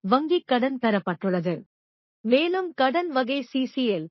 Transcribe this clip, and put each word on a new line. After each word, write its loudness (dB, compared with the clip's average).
வங்கி 2
கடன் 0
பெறப்பட்டுள்ளது. 0
மேலும் 2
கடன் 0
வகை 0
சி -4
சி -4
எல் -6